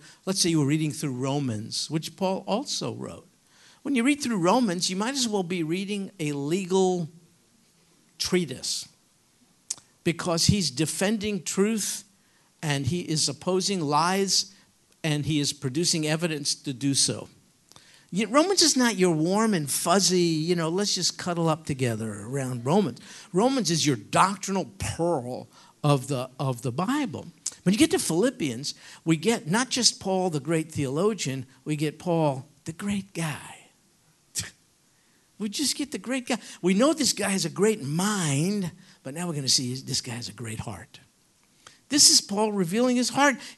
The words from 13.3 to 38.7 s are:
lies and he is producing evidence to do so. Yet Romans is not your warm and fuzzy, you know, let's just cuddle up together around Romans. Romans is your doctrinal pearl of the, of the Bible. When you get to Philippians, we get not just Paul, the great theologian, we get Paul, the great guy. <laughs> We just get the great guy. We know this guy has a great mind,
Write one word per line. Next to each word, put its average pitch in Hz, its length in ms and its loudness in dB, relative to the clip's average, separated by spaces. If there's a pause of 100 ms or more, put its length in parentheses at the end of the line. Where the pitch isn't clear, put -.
lies 170 720 0 (480)
and 147 220 0
he 151 160 0
is 139 140 -2
producing 151 520 -2
evidence 156 480 -2
to 139 200 -8
do 139 180 0
so. 120 380 0 (800)
Yet 190 200 -2
Romans 339 300 4
is 320 160 4
not 240 200 2
your 185 160 4
warm 196 420 2
and 147 160 0
fuzzy, 180 480 4
you 165 360 2
know, 165 140 0
let's 196 260 -2
just 175 220 -2
cuddle 170 320 0
up 160 160 0
together 113 640 -4
around 127 400 -6
Romans. 170 320 2 (340)
Romans 226 380 2
is 147 160 2
your 143 100 4
doctrinal 185 720 0 (120)
pearl 127 720 -2 (340)
of 139 260 4
the, 127 200 -4 (100)
of 131 220 -2
the 131 120 -4
Bible. 185 560 -2 (340)
When 180 100 4
you 208 60 2
get 320 140 6
to 359 60 2
Philippians, 160 760 0 (300)
we 165 120 4
get 196 300 0
not 226 240 0
just - 300 0
Paul, 190 280 0
the 156 100 -2
great 160 320 -2
theologian, 151 760 -2 (180)
we 151 120 -2
get 147 220 -4
Paul, 156 480 0 (180)
the 170 80 -10
great 202 420 -6
guy. 160 420 -8 (800)
<laughs> - 80 -6 (920)
We 220 100 -6
just 247 300 -2
get 285 140 -6
the 220 60 -8
great 247 300 -6
guy. 254 80 0 (240)
We 185 140 2
know 269 180 4
this 311 220 0
guy 196 160 -4
has 185 160 0
a - 20 -2
great 180 340 0
mind, 175 920 0 (300)